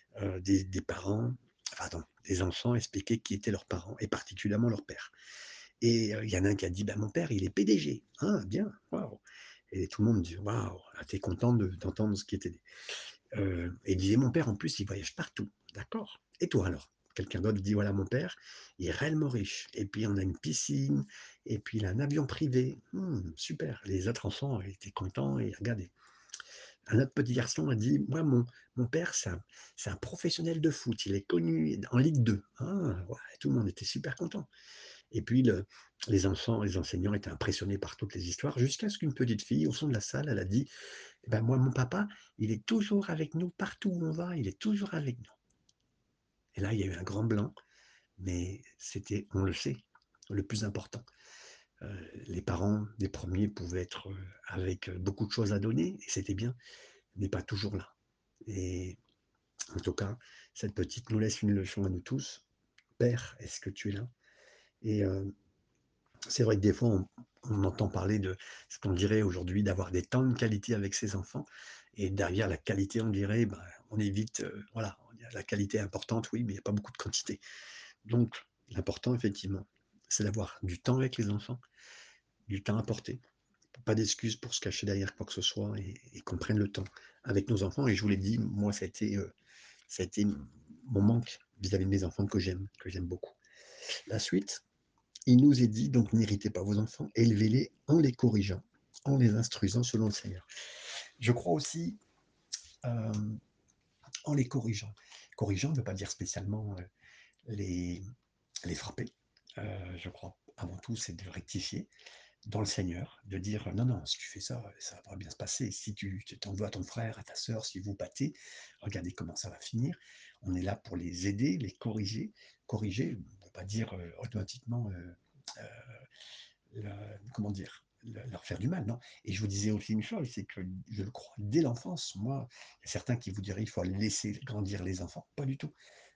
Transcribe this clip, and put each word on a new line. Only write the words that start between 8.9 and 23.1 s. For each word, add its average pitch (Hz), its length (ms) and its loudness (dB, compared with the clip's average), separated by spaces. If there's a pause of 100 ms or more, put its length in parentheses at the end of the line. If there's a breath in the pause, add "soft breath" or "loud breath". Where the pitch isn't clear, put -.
waouh. 147 300 -6 (520 loud breath)
Et 90 160 -2
tout - 140 0
le 110 60 6
monde 107 140 6
dit, « 85 160 -4
Waouh, 101 400 -2 (160)
ah, - 100 -10
t'es 98 140 -6
content 117 340 2
de, 104 160 4
d'entendre 98 480 0
ce - 80 -4
qui - 120 -6
était 90 140 -4
dit. » - 120 -16 (720 loud breath)
Euh, 90 340 0 (140)
et 98 80 2
il 90 60 4
disait, « 98 200 6
Mon 131 120 6
père, 147 180 2
en 104 60 2
plus, 80 240 -4
il 98 80 -2
voyage - 300 -6
partout. » - 340 -6 (240)
D'accord. « 208 460 -8 (200)
Et - 80 0
toi, 92 180 4
alors ? » 78 240 -4 (240)
Quelqu'un 95 260 -4
d'autre 104 220 2
dit, « 101 120 2
Voilà, 101 200 2
mon 98 100 2
père, 147 320 -2 (420 loud breath)
il 180 100 -2
est - 40 0
réellement 151 380 2
riche. 107 420 -2
Et 104 140 -4
puis, 107 200 -2
on 98 120 2
a 95 40 0
une 95 140 0
piscine, 139 720 0 (400 loud breath)
et 107 120 -2
puis - 200 -4
il 101 80 0
a 92 40 0
un 107 80 0
avion 143 280 2
privé. » 131 520 2 (140)
Hmm, 147 440 -2